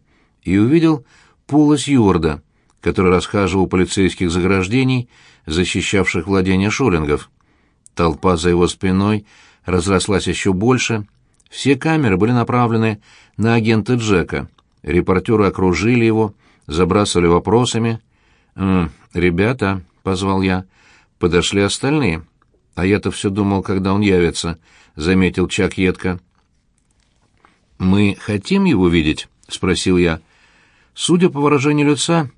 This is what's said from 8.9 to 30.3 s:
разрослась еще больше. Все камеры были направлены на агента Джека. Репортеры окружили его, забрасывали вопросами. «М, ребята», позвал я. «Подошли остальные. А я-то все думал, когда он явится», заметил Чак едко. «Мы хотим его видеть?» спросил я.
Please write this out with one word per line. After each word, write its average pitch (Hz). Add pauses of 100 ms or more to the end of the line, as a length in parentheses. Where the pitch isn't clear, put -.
разрослась 90
еще 95
больше. 113 (440)
Все 135
камеры 143
были 107
направлены 113 (360)
на 113
агента 113
Джека. 87 (340)
Репортеры 92
окружили 92
его, 110 (320)
забрасывали 87
вопросами. 110 (540)
«М, 92 (220)
ребята», 95 (200)
позвал 95
я. 92 (540)
«Подошли 87
остальные. 101 (500)
А 87
я-то 98
все -
думал, 98
когда 95
он 101
явится», 87 (380)
заметил 87
Чак -
едко. 92 (1600)
«Мы 98
хотим 185
его 95
видеть?» 78 (200)
спросил 92
я. 82 (760)